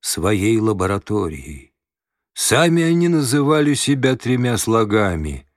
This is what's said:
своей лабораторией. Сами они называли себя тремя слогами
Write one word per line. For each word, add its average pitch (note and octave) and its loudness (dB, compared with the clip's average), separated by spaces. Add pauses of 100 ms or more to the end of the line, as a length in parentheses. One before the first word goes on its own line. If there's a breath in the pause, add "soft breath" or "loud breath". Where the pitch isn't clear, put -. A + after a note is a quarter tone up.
своей G#2 0
лабораторией. F#2 -4 (600)
Сами E3 2
они E3+ 2
называли D3 2
себя C3 0
тремя B2 -2
слогами G2+ 0 (100)